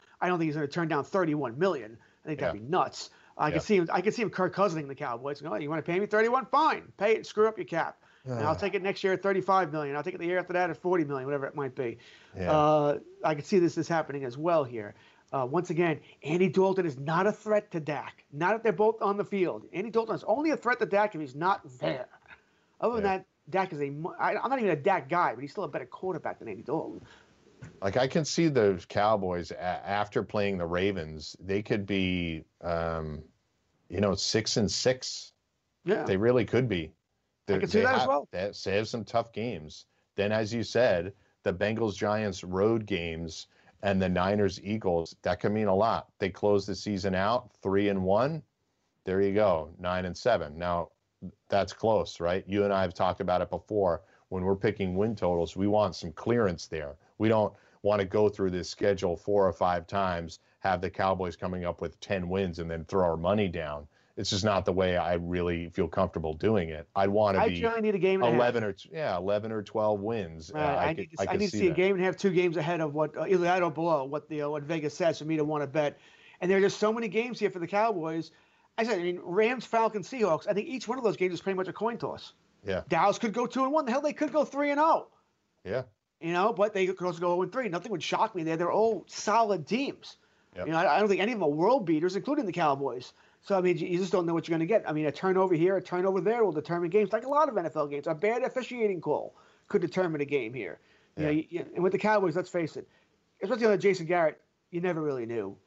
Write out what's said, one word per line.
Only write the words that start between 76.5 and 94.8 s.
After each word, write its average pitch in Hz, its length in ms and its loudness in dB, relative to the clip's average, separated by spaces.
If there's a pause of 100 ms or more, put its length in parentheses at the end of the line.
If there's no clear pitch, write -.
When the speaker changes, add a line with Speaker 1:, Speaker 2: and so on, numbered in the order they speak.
Speaker 1:
there 196 80 6
are - 20 6
just 190 180 2
so 214 140 2
many 233 160 -2
games 220 320 -2
here 202 100 2
for 185 100 -10
the 165 60 -4
Cowboys. 165 640 -2 (460)
I 226 80 0
said, 220 140 0
I 170 40 -2
mean, 180 200 -2
Rams, 220 420 2
Falcons, 220 440 0
Seahawks. 202 400 0
I 202 40 0
think 202 160 -2
each 254 200 -8
one 254 100 -4
of 240 60 -8
those 175 120 2
games 180 180 0
is 160 60 -6
pretty 196 160 -4
much 185 120 -2
a 165 40 -8
coin 226 240 -4
toss. - 360 -8 (340)
Speaker 2:
Yeah. 92 220 -2
Speaker 1:
Dallas 185 300 2
could 226 140 -2
go 240 140 -2
two 247 160 -2
and 269 100 0
one. 311 120 2
The 226 80 -2
hell, 277 80 0
they 285 120 0
could 294 200 -4
go 294 120 2
three 285 260 -2
and 285 100 0
oh. 311 280 2 (560)
Speaker 2:
Yeah. 113 180 -4 (380)
Speaker 1:
You 165 120 -4
know, 196 200 2
but 208 200 2
they 190 140 0
could 185 200 -4
also 165 140 -4
go 175 140 0
oh 185 80 0
and 180 100 -4
three. 247 160 -4
Nothing 180 240 -6
would 160 100 -6
shock 185 320 0
me 175 80 -4
there. 160 140 0
They're 170 160 0
all 214 340 2
solid 208 600 0
teams. 240 500 -4 (400)
Speaker 2:
Yep. 90 100 -4
Speaker 1:
You 156 60 -2
know, 165 60 2
I, 165 180 4
I - 20 4
don't 208 100 4
think 185 120 4
any 226 120 2
of 226 60 -4
them 165 100 2
are 147 40 2
world 202 320 4
beaters, 170 320 0
including 269 300 -2
the 170 60 -4
Cowboys. 139 600 0 (300)
So, 196 160 0
I - 20 2
mean, 180 160 4
you, 165 100 -4
you 175 120 0
just 185 120 -2
don't 180 160 2
know 170 60 0
what 165 160 -2
you're 165 80 2
gonna 165 100 0
get. 208 220 2